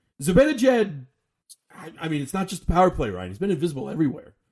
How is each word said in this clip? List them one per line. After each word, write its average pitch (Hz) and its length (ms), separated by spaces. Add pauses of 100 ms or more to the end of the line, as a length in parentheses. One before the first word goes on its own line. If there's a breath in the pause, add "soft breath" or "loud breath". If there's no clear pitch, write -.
(220)
Zibanejad, 220 840 (720)
I, - 240
I 165 80
mean, 151 140
it's 131 100
not 190 140
just 190 200
the - 60
power 180 180
play, 120 200
Ryan. 92 200
He's 98 80
been 196 120
invisible 160 400
everywhere. - 440 (180)